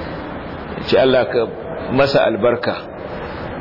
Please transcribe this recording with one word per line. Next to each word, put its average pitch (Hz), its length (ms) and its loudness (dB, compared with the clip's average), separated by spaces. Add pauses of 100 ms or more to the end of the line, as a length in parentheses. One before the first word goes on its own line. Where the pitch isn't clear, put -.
(920)
Ce, - 80 6
"Allah 127 320 6
ka 117 160 2 (480)
masa 135 320 4
albarka 113 480 2 (880)